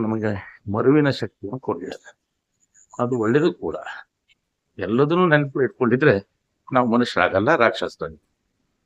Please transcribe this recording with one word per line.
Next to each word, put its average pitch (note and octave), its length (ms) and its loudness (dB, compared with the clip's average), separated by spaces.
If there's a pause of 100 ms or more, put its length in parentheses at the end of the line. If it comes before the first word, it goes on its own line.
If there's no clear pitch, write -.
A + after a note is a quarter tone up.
ನಮಗೆ A2 280 -2 (400)
ಮರುವಿನ C3+ 360 4
ಶಕ್ತಿಯನ್ನು A#2+ 500 -8
ಕೊಟ್ಟಿದ್ದಾರೆ, - 500 -10 (920)
ಅದು B2 200 -2
ಒಳ್ಳೇದು C#3 340 2
ಕೂಡ. D#2+ 240 -8 (1000)
ಎಲ್ಲದನ್ನೂ D3 500 2
ನೆನಪು D3 340 2
ಇಟ್ಕೊಂಡಿದ್ರೆ B2 540 2 (520)
ನಾವು B2 280 0
ಮನುಷ್ಯರಾಗಲ್ಲ, G2+ 600 2
ರಾಕ್ಷಸರಾಗಿ. E2+ 680 -4 (640)